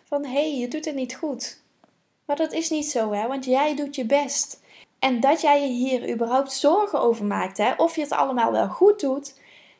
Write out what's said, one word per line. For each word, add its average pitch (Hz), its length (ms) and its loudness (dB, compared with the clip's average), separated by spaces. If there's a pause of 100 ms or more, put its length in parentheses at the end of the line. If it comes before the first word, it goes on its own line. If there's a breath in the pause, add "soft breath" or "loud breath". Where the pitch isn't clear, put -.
van, 285 200 -4
"Hé, 269 60 -10
hey, 294 280 -2
je 247 100 -4
doet 311 160 -8
het 302 100 -6
niet 254 200 -6
goed." - 460 -8 (640)
Maar 285 120 -2
dat 311 160 -2
is 320 180 -4
niet 302 160 -2
zo, 220 260 -2
hè, 208 160 -2
want 262 160 -6
jij 269 320 2
doet 285 180 -6
je 254 100 -4
best. 277 560 0 (380 soft breath)
En 254 220 0
dat 277 200 4
jij 294 220 4
je 277 60 -2
hier 247 420 -2
überhaupt 240 420 0
zorgen 381 480 2
over 226 240 2
maakt, 190 340 -2
hè, 214 180 2
of 330 200 2
je 320 60 -2
het 285 100 -4
allemaal 247 400 0
wel 214 160 0
goed 403 320 4
doet, 277 340 -4 (460 soft breath)